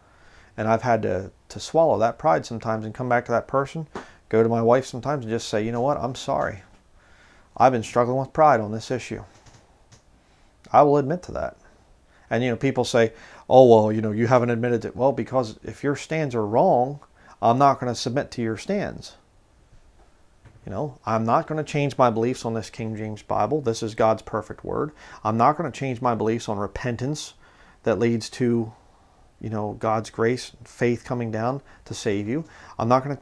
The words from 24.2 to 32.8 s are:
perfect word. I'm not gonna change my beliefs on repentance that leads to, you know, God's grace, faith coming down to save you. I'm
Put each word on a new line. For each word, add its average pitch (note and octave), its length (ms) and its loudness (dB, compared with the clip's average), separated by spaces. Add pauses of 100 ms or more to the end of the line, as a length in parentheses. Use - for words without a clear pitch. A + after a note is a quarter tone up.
perfect - 420 -8
word. C3 280 -4 (320)
I'm A2 140 -2
not C#3+ 200 4
gonna D#3+ 140 -6
change C3 280 -6
my B2 140 0
beliefs A2 340 -2
on G#2 120 -4
repentance B2 760 -6 (500)
that G#2+ 140 0
leads A#2 340 0
to, A#2 420 -2 (680)
you A2 80 -8
know, G#2+ 300 -6
God's A2 320 -2
grace, A#2+ 400 -2 (120)
faith A#2+ 400 -2
coming A#2+ 280 -6
down A#2+ 320 -4 (220)
to A2+ 100 -12
save G#2 320 -2
you. D3 160 -4 (340)
I'm A#2 120 0